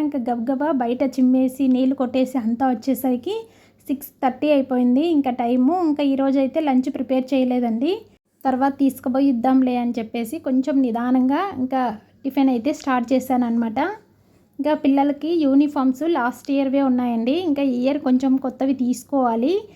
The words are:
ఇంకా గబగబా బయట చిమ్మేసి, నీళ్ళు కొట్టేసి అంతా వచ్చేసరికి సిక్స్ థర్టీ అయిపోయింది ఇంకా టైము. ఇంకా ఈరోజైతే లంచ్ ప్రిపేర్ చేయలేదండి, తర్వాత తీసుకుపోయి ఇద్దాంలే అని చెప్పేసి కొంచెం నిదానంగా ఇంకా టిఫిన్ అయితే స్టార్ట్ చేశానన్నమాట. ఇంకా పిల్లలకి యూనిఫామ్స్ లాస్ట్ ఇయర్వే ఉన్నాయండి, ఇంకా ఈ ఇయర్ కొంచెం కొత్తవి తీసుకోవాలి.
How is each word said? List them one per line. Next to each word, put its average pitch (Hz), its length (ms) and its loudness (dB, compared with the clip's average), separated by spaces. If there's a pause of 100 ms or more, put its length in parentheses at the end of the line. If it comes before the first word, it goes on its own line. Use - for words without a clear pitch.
ఇంకా 294 220 -4
గబగబా 254 400 -2 (160)
బయట 247 200 -2 (120)
చిమ్మేసి, 262 580 2
నీళ్ళు 262 280 2
కొట్టేసి 254 420 -2
అంతా 233 300 -2
వచ్చేసరికి 254 640 -2 (540)
సిక్స్ 285 220 -6 (120)
థర్టీ 262 340 -2
అయిపోయింది 254 480 2 (100)
ఇంకా 269 160 2 (100)
టైము. 254 360 2 (100)
ఇంకా 294 240 0
ఈరోజైతే 269 560 0
లంచ్ 262 300 2
ప్రిపేర్ 262 360 -2
చేయలేదండి, 247 580 0 (540)
తర్వాత 269 280 0 (100)
తీసుకుపోయి 269 500 0
ఇద్దాంలే 254 480 2
అని 240 180 -2
చెప్పేసి 233 480 -6
కొంచెం 269 380 0
నిదానంగా 254 560 0 (220)
ఇంకా 262 200 -2 (440)
టిఫిన్ 269 280 2
అయితే 240 260 -2
స్టార్ట్ 247 340 -2
చేశానన్నమాట. 240 640 0 (800)
ఇంకా 294 160 0 (100)
పిల్లలకి 285 480 2 (140)
యూనిఫామ్స్ 277 580 2 (140)
లాస్ట్ 247 380 -4
ఇయర్వే 277 340 2
ఉన్నాయండి, 247 460 0 (120)
ఇంకా 285 240 0
ఈ - 100 0
ఇయర్ 285 240 0
కొంచెం 262 260 2 (140)
కొత్తవి 262 380 -2
తీసుకోవాలి. 247 680 0 (220)